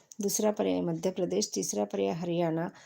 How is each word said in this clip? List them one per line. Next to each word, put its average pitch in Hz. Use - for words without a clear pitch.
दुसरा 208
पर्याय 190
मध्य 175
प्रदेश, 185
तिसरा 202
पर्याय 196
हरियाणा 170